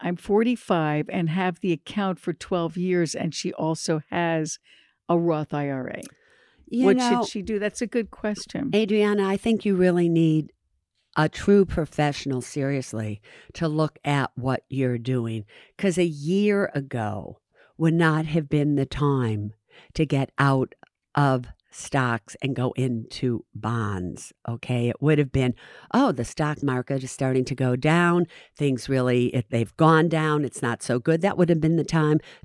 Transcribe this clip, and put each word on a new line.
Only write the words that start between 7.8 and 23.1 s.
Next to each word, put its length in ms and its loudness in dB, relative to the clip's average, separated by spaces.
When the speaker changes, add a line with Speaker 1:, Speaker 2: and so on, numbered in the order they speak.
Speaker 1:
a 60 -2
good 240 -4
question. 640 -6
Speaker 2:
Adriana, 500 2
I 120 0
think 280 0
you 120 2
really 320 4
need 420 2
a 120 2
true 360 4
professional, 760 -2
seriously, 800 -4
to 160 -4
look 360 -2
at 300 0
what 340 -4
you're 300 0
doing. 460 -4
'Cause 180 0
a 80 2
year 720 0
ago 640 -6
would 160 2
not 320 2
have 220 -2
been 260 2
the 100 0
time 680 -2
to 120 -2
get 340 -2
out 360 2
of 320 2
stocks 720 -4
and 140 -4
go 220 -2
into 760 -4